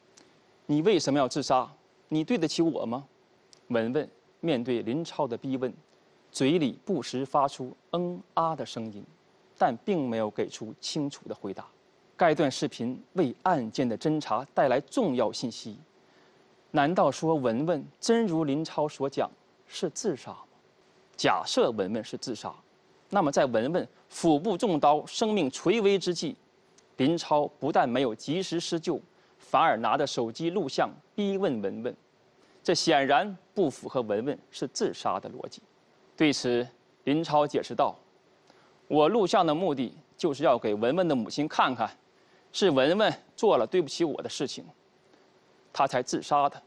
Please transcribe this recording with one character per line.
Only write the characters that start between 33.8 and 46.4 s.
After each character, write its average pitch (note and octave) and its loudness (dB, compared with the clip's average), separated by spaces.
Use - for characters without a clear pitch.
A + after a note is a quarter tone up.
合 C3+ -4
文 G#2+ -2
文 C#3 -4
是 - -8
自 - -4
杀 G2 -2
的 - -12
逻 - -14
辑。 - -18
对 D#3 4
此， B2 0
林 D3+ 0
超 D3+ 2
解 D3+ -2
释 - -10
道 A2+ 0
：“我 D3 6
录 G#3 2
像 F#3 4
的 D3+ 2
目 E3+ 0
的 B2+ -6
就 E3 0
是 C3+ -4
要 C3 6
给 A2 0
文 A#2 2
文 F#3 2
的 D#3 2
母 A#2 -2
亲 D3+ -2
看 D#3 0
看， A2+ -4
是 F#3+ 2
文 C#3+ 4
文 G3+ 2
做 F#3 4
了 A#2 2
对 F#3 0
不 C#3 -2
起 - -2
我 C#3+ -4
的 - -8
事 - -6
情， - -10
她 C#3+ 2
才 B2+ 0
自 D3 -4
杀 C#3+ 2